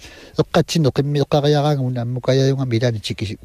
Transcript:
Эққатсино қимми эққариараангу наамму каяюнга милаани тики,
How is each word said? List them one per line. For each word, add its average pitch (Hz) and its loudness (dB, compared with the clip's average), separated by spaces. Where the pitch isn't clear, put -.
Эққатсино 156 0
қимми 143 -2
эққариараангу 147 2
наамму 123 -4
каяюнга 135 2
милаани 113 0
тики, 101 -8